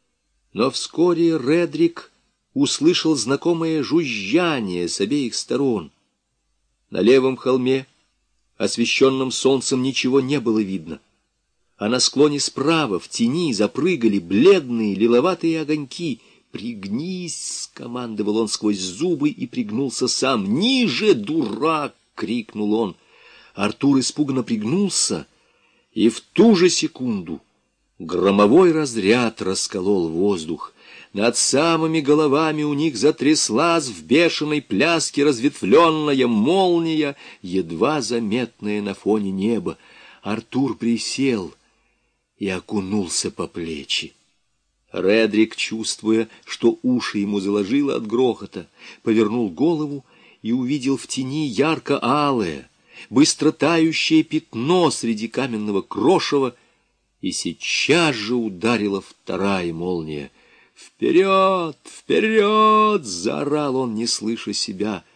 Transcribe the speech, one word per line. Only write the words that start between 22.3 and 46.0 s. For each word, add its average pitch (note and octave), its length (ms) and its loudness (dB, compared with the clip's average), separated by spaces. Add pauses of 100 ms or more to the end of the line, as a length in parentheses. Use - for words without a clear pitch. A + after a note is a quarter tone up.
он. G#2+ 200 0 (600)
Артур C3+ 460 0
испуганно C3 420 -2
пригнулся, A2+ 840 -2 (640)
и G#2+ 180 2
в - 100 -4
ту G#3+ 340 4
же F3 140 4
секунду A2 720 -4 (580)
громовой G2+ 720 4
разряд A#2+ 680 0
расколол F#2 680 -2
воздух. E2 680 -2 (380)
Над G#2+ 240 0
самыми D#3+ 640 2
головами D3+ 640 2
у D3 100 -2
них C#3+ 240 -2
затряслась D3 920 2
в F2+ 160 -14
бешеной D3+ 580 2
пляске D3+ 640 0
разветвленная C#3+ 1000 2
молния, D#3+ 880 2 (260)
едва F#2 580 -2
заметная A2 800 -4
на G2+ 140 -6
фоне G2+ 360 0
неба. F#2+ 460 -2 (460)
Артур A2+ 540 -4
присел A#2 760 -2 (840)
и G2+ 100 -4
окунулся F#2+ 800 -4
по - 160 -8
плечи. E2 680 -8 (760)
Редрик, G#2+ 640 2
чувствуя, A2 720 -2 (160)